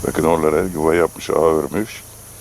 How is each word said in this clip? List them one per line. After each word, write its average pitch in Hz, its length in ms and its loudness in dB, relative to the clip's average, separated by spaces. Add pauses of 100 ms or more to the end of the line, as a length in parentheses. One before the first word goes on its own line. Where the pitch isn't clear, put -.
Bakın 71 160 -2
oralara 80 400 2
yuva 80 320 0
yapmış, - 340 -2
ağ - 40 -2
örmüş. 78 680 0 (380)